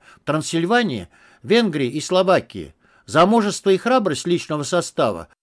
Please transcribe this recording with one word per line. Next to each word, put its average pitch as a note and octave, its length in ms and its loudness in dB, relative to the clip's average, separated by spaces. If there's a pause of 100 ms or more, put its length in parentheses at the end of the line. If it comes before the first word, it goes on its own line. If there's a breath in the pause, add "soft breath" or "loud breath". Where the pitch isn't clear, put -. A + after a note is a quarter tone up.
(240 soft breath)
в - 20 -20
Трансильвании, E3 840 -2 (340 soft breath)
Венгрии D3+ 460 0
и C#3+ 120 -4
Словакии. F3+ 760 0 (320 soft breath)
За D3+ 200 4
мужество G#3 420 2
и F#3+ 80 4
храбрость G#3 500 0
личного D#3 360 -2
состава, B2+ 640 -2 (140)